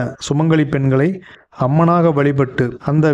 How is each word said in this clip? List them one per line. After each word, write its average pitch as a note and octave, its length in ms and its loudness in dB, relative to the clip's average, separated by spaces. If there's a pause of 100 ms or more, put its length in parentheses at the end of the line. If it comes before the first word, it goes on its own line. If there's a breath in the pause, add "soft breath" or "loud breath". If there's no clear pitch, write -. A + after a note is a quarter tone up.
(260)
சுமங்கலி D#3 460 0
பெண்களை C3+ 360 0 (560 loud breath)
அம்மனாக E3 520 2
வழிபட்டு, C#3 500 0 (220)
அந்த D3+ 240 2